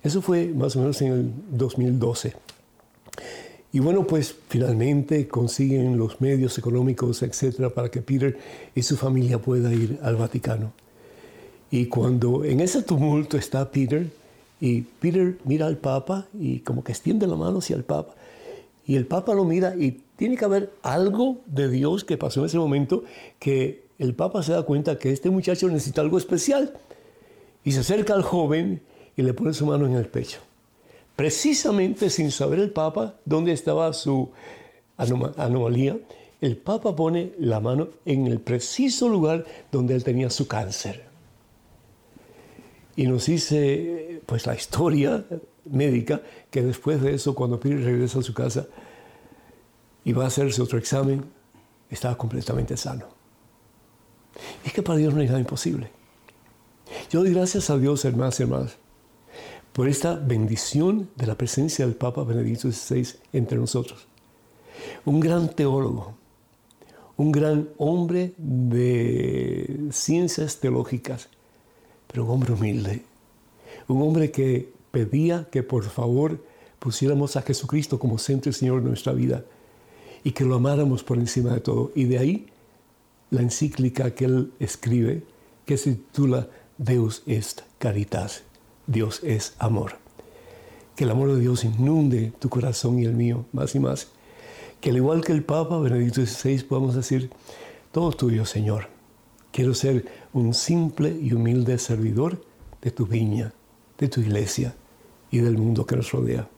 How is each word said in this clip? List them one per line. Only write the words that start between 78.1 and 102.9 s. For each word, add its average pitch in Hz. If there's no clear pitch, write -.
centro 135
y 127
Señor 127
de 123
nuestra 123
vida 123
y 131
que 139
lo 127
amáramos 139
por 123
encima 120
de 120
todo. 117
Y 135
de 123
ahí 165
la 127
encíclica 127
que 131
él 127
escribe, 120
que 143
se 135
titula 127
Deus 117
est -
Caritas, -
Dios 110
es 110
amor. 110
Que 143
el 120
amor 135
de 127
Dios 123
inunde 123
tu 127
corazón 123
y 120
el 117
mío 117
más 135
y 139
más. 135
Que -
al 123
igual 151
que 170
el 151
Papa 160
Benedicto 123
dieciséis 135
podamos 131
decir, 131
"Todo 165
tuyo, 113
Señor. 107
Quiero 127
ser 131
un 117
simple 160
y 123
humilde 120
servidor 117
de 123